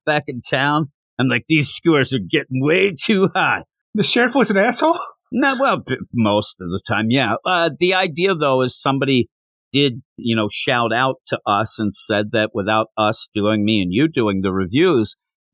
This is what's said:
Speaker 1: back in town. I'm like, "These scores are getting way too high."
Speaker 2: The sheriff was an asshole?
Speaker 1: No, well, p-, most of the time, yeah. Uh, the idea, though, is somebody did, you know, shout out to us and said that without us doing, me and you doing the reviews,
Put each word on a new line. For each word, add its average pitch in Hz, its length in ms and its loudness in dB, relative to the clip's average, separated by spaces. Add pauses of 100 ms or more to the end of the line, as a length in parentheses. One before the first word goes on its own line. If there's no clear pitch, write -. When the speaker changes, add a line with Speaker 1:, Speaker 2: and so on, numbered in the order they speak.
Speaker 1:
back 147 240 -2
in 127 140 -8
town. 147 480 0 (280)
I'm 135 100 2
like, 120 200 0
"These 151 220 0
scores 143 420 2
are 131 80 -2
getting 131 420 -2
way 185 300 2
too 190 420 0
high." 139 280 0 (320)
Speaker 2:
The 214 80 0
sheriff 247 320 2
was 233 160 2
an 202 80 2
asshole? 254 400 2 (340)
Speaker 1:
No, 269 260 0
well, 233 220 0
p-, 131 160 -6 (160)
most 107 480 0
of 90 80 -8
the 92 180 -4
time, 110 220 -2
yeah. 120 260 2 (100)
Uh, 170 320 0
the 180 180 2
idea, 185 400 0
though, 139 280 2
is 127 180 -2
somebody 135 480 2 (440)
did, 135 300 0 (140)
you 117 200 -2
know, 107 160 0
shout 120 400 0
out 131 240 0 (100)
to - 200 -6
us 107 320 -2
and 104 160 -2
said 104 380 -2
that 110 220 0
without 110 420 0
us 107 380 -2
doing, 104 300 0
me 107 180 2
and 90 100 -2
you 127 160 2
doing 107 340 -2
the 95 100 0
reviews, 110 640 0 (380)